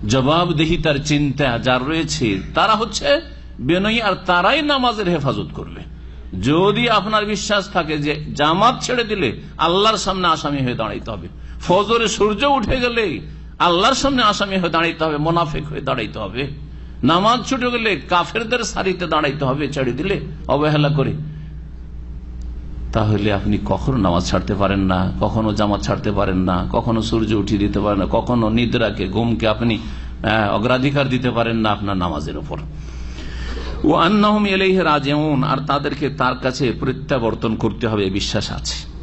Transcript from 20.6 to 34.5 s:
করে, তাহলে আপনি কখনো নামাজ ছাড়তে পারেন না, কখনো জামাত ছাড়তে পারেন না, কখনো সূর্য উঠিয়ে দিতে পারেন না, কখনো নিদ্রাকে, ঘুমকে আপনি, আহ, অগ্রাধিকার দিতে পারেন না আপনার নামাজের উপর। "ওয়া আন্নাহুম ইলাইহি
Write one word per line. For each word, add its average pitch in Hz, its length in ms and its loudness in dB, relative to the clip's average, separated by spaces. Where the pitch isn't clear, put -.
করে, 123 240 2
তাহলে 104 400 2
আপনি 101 320 0
কখনো 98 320 0
নামাজ 90 320 2
ছাড়তে 101 240 0
পারেন 98 260 2
না, 92 400 2
কখনো 107 340 2
জামাত 104 280 0
ছাড়তে 101 300 -2
পারেন 98 260 2
না, 92 340 2
কখনো 113 300 2
সূর্য 110 320 0
উঠিয়ে 101 260 2
দিতে 104 200 2
পারেন 101 200 2
না, 92 120 2
কখনো 113 380 2
নিদ্রাকে, 113 580 0
ঘুমকে 113 400 0
আপনি, 107 320 0
আহ, 107 320 2
অগ্রাধিকার 127 540 2
দিতে 123 220 0
পারেন 117 260 0
না 110 120 2
আপনার 101 280 -2
নামাজের 76 400 -2
উপর। 76 220 -8
"ওয়া 165 220 4
আন্নাহুম 208 420 4
ইলাইহি 190 300 2